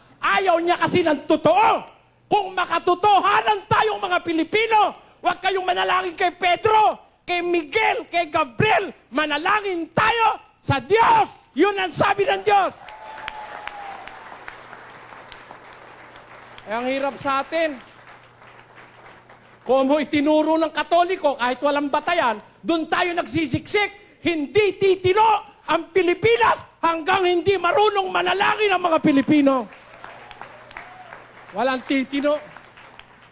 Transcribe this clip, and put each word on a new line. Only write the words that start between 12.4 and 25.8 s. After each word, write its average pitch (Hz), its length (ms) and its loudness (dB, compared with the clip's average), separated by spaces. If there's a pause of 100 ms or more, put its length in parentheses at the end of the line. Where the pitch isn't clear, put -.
Diyos. 392 260 2 (4000)
Eh, 202 100 -8
ang 247 80 -6
hirap 269 320 -4
sa 277 240 -2
atin. 311 320 -2 (1900)
Kung 269 220 2
mo 294 100 4
itinuro 302 600 2
ng 311 100 0
Katoliko, 339 680 0
kahit 254 180 -2
walang 285 320 -2
batayan, 294 480 -2 (240)
dun 320 240 -2
tayo 359 300 -2
nagsisiksik. 320 840 -4 (220)
Hindi 349 560 0
titino 381 480 2 (400)
ang 320 320 -2